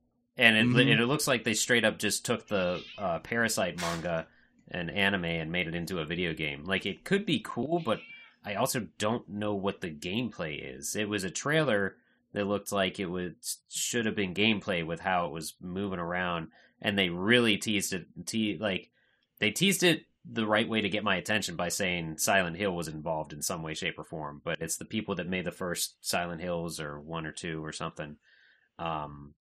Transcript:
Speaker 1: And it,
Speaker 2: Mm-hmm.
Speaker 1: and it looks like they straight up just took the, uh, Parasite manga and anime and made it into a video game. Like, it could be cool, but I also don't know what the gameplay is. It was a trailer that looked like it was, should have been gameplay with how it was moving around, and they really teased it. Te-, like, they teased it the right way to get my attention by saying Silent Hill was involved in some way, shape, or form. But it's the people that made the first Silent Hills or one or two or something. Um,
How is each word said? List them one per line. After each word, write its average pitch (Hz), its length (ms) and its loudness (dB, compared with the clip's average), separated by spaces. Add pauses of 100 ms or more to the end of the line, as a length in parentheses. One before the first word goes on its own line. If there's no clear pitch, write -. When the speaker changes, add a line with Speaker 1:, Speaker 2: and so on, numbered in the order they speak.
(360)
Speaker 1:
And 117 200 8
it, 110 100 6
Speaker 2:
Mm-hmm. 120 120 6
Speaker 1:
and 117 220 6
it 120 60 4
looks 147 200 2
like 123 160 2
they 110 120 0
straight 117 300 4
up 107 140 4
just - 260 0
took 117 220 -2
the, 90 380 0 (140)
uh, 90 220 0
Parasite 110 600 0
manga 85 480 -2 (420)
and 85 200 -4
anime 98 340 2
and 82 260 -2
made 87 160 0
it 82 80 -4
into 85 240 -4
a 78 60 -2
video 85 300 -2
game. 73 300 -4
Like, 95 220 0
it 95 180 -6
could 202 220 0
be 143 180 0
cool, 156 400 -2
but 110 160 0 (440)
I 104 100 -6
also 98 320 0 (120)
don't 113 300 0
know 104 260 -2
what 98 260 -2
the 90 100 -4
gameplay 78 840 -4
is. 69 180 -8
It 104 140 0
was 104 160 0
a 92 60 -2
trailer 127 680 2 (380)
that 104 120 0
looked 101 240 -2
like 95 300 2
it 95 60 0
was, 87 540 -6 (100)
should - 340 0
have 110 100 2
been 95 200 0
gameplay 98 520 4
with 82 140 -4
how 92 240 2
it 73 80 -4
was 80 260 -8
moving 92 400 -4
around, 87 500 -2 (340)
and 101 160 0
they 92 100 4
really 104 480 4
teased 98 380 -2
it. 90 120 -6 (200)
Te-, 107 340 0
like, 98 300 -2 (480)
they 107 120 2
teased 185 320 2
it 165 200 4 (280)
the 113 160 -2
right 107 220 4
way 110 140 2
to 98 80 0
get 101 120 -2
my 98 140 2
attention 92 400 -2
by 87 140 -2
saying 85 480 -2
Silent 90 400 2
Hill 98 180 0
was 82 120 -4
involved 78 440 -4
in 73 80 -10
some 85 220 -4
way, 80 100 -6
shape, 80 260 -4
or 78 60 -10
form. 73 400 -10
But 82 160 -4
it's 82 160 -4
the - 80 -10
people 104 300 -4
that 87 160 -6
made 92 160 -2
the 87 40 -2
first - 520 -6
Silent 87 400 -2
Hills 85 360 -4
or 73 220 -8
one 80 240 -8
or 78 80 -6
two 80 320 -6
or 78 80 -8
something. 78 440 -8 (640)
Um, 76 640 -6